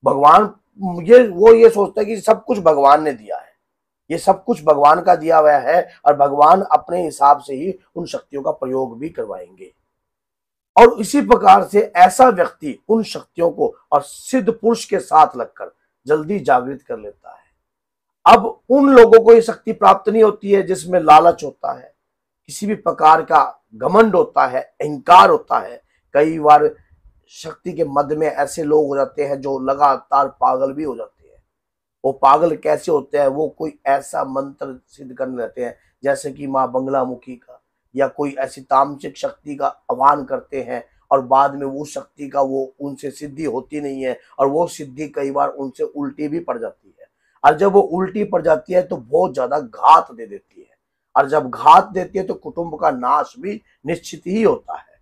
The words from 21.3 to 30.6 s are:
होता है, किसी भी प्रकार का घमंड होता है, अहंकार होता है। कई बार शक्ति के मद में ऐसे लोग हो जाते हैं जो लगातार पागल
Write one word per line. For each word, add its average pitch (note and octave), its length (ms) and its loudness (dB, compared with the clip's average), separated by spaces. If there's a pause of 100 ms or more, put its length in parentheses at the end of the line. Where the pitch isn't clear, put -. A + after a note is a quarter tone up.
होता C#3 300 -12
है, B2+ 200 -20 (560)
किसी G3 180 -10
भी G#3 80 -4
प्रकार D#3+ 480 0
का D3+ 380 -2 (140)
घमंड G3 400 2
होता C#3+ 320 0
है, B2+ 140 -6
अहंकार E3 680 2
होता D3+ 300 -2
है। G2 220 -14 (340)
कई D#3 240 0
बार D3+ 300 4 (640)
शक्ति E3 400 -16
के D#3+ 120 -4
मद C#3+ 280 -4
में D3+ 140 -4
ऐसे C#3+ 360 -6
लोग D3+ 240 0
हो C#3 80 -6
जाते C#3 300 -4
हैं C#3 160 -6
जो C#3 200 -6
लगातार C#3 680 -2 (140)
पागल C3 320 -2